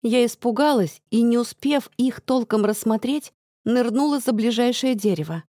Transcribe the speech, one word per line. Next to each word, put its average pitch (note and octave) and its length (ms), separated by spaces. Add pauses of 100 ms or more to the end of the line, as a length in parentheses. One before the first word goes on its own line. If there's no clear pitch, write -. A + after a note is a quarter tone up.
Я A#3+ 240
испугалась A#3+ 840
и, A3+ 120
не A#3 160
успев C4+ 600
их B3+ 240
толком A3 440
рассмотреть, A3+ 680 (300)
нырнула B3 560
за B3 140
ближайшее A#3+ 600
дерево. E3 580